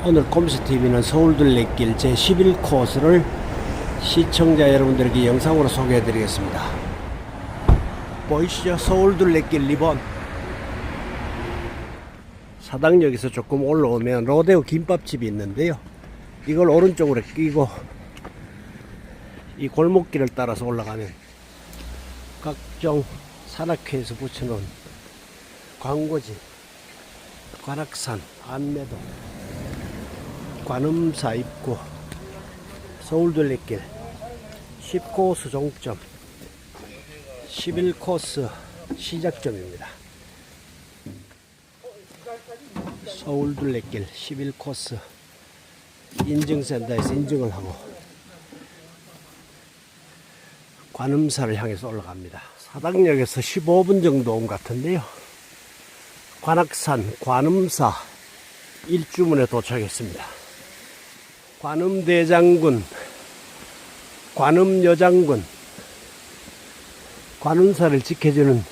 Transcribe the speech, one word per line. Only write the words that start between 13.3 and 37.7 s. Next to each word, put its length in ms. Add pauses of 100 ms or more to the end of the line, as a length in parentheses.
올라오면 600
로데오 400
김밥집이 640
있는데요. 500 (680)
이걸 240
오른쪽으로 500
끼고 480 (1900)
이 80
골목길을 640
따라서 360
올라가면 480 (1300)
각종 640 (420)
산악회에서 680
붙여놓은 480 (1160)
광고지, 560 (1300)
관악산, 560 (280)
안내도, 500 (1700)
관음사 680
입구, 420 (1300)
서울둘레길 800 (960)
십 200 (120)
코스 380
종점, 480 (1500)
십일 480